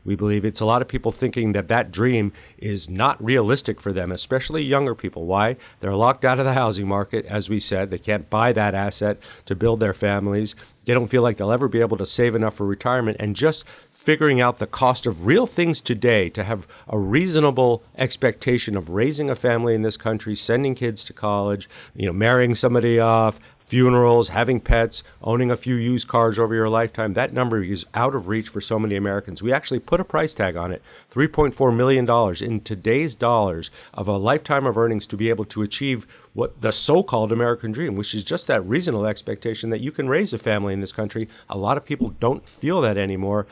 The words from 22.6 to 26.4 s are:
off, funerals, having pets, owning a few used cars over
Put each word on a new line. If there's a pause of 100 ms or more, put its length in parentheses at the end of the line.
off, (180)
funerals,
having
pets, (180)
owning
a
few
used
cars
over